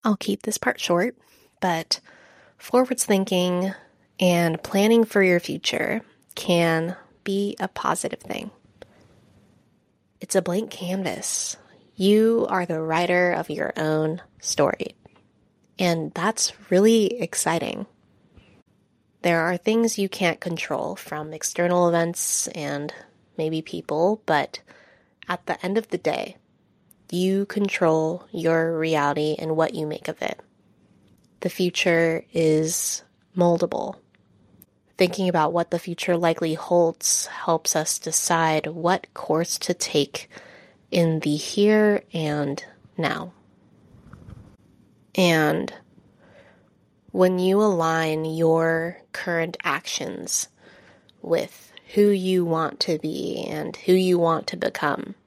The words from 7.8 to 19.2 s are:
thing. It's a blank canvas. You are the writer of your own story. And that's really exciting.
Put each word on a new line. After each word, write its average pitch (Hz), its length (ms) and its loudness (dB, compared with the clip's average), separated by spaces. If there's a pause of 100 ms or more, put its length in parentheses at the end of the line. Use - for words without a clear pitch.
thing. - 300 -10 (1700)
It's - 140 -8
a 190 80 4
blank 185 280 -4
canvas. - 880 -6 (380)
You 220 540 4
are 185 180 -2
the 160 140 -4
writer 175 520 2
of - 180 -4
your - 260 -4
own 156 460 0 (180)
story. - 560 -2 (840)
And 165 360 0
that's 196 380 -2 (180)
really 214 500 4
exciting. 170 680 -4 (1400)